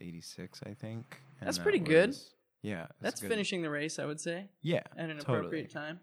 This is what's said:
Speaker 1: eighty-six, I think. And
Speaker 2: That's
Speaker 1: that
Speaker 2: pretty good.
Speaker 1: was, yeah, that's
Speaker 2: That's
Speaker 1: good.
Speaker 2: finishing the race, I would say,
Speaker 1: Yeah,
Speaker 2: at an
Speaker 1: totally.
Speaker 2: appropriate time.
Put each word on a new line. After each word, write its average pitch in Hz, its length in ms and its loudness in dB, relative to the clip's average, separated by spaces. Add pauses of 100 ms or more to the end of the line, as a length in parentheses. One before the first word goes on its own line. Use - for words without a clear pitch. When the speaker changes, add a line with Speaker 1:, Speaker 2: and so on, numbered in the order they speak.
Speaker 1:
eighty-six, 85 640 -12
I 101 80 -10
think. 113 460 -10 (200)
And 196 60 -8
Speaker 2:
That's 254 120 0
Speaker 1:
that 175 40 -4
Speaker 2:
pretty 415 160 4
good. 160 300 8
Speaker 1:
was, - 260 -8 (280)
yeah, 101 180 -4
that's - 200 -12
Speaker 2:
That's 233 200 -2
Speaker 1:
good. 202 100 -2
Speaker 2:
finishing 196 320 0
the 156 80 -2
race, 147 280 -2
I 139 80 -2
would 151 140 -4
say, 175 280 -4 (140)
Speaker 1:
Yeah, 165 200 2 (140)
Speaker 2:
at 165 140 -4
an 151 80 -8
Speaker 1:
totally. 143 200 2
Speaker 2:
appropriate 165 320 -2
time. 156 320 -8